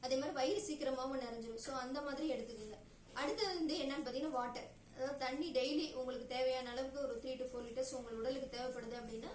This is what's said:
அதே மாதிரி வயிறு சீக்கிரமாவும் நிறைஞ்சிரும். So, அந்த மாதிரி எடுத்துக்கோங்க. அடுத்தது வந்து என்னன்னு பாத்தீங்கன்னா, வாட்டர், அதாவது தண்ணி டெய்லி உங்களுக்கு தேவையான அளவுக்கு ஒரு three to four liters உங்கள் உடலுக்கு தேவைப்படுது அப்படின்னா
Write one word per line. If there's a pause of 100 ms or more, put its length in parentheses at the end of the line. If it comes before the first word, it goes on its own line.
அதே
மாதிரி
வயிறு
சீக்கிரமாவும்
நிறைஞ்சிரும்.
So,
அந்த
மாதிரி
எடுத்துக்கோங்க. (340)
அடுத்தது
வந்து
என்னன்னு
பாத்தீங்கன்னா,
வாட்டர், (260)
அதாவது
தண்ணி
டெய்லி
உங்களுக்கு
தேவையான
அளவுக்கு
ஒரு
three
to
four
liters
உங்கள்
உடலுக்கு
தேவைப்படுது
அப்படின்னா